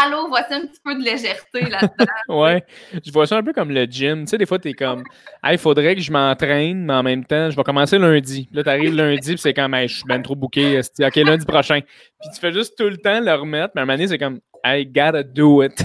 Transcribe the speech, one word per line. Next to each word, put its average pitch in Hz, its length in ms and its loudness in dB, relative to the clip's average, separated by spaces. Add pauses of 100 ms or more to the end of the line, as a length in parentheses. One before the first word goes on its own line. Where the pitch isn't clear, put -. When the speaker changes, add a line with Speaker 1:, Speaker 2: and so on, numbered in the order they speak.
Speaker 1:
Allô, 302 220 -4
voici 269 260 -2
un 302 80 -6
petit - 200 -16
peu 285 120 -6
de 262 100 -6
légèreté 233 640 -6
là-dedans. » 202 380 0 (120)
Speaker 2:
<laughs> 214 120 -10
Ouais. 165 340 2 (400)
Je 147 80 -16
vois 151 140 4
ça 214 100 0
un 220 60 0
peu 294 100 -4
comme 165 180 -4
le 131 140 0
gym. 139 400 -4
Tu 147 60 -10
sais, 220 80 -2
des - 80 0
fois, 185 120 -2
t'es 160 140 -8
comme, « 127 320 -6 (400)
Hey, 170 140 2
faudrait 151 360 2
que 190 60 -4
je 151 100 -8
m'entraîne, 147 760 0
mais 139 80 0
en 127 80 2
même 127 240 -2
temps, 156 240 -2
je 131 60 -8
vais 139 60 2
commencer 143 360 2
lundi. » 139 500 2
Puis - 80 -16
là, 147 80 0
t'arrives 151 300 0
lundi, 147 400 0
puis 170 40 -6
c'est 143 140 0
comme, « 135 220 -2
Hey, 127 120 0
je 113 100 -8
suis - 80 -12
ben 127 180 -4
trop 139 120 -8
booké, 139 420 0
esti. 131 280 -2
Ok, 135 120 0
lundi 151 280 4
prochain. » 147 360 2 (400)
Puis - 140 -18
tu - 60 -20
fais 175 140 -2
juste 190 240 -6
tout 208 100 0
le 190 80 -6
temps 208 240 0
le 185 140 2
remettre, 151 400 -4
mais 143 60 -2
à - 20 0
un 131 40 -2
moment 135 120 0
donné, 185 100 0
c'est 170 100 -2
comme, « 135 220 -6 (240)
I 135 220 0
gotta 147 360 2
do 143 400 6
it. » 135 220 -2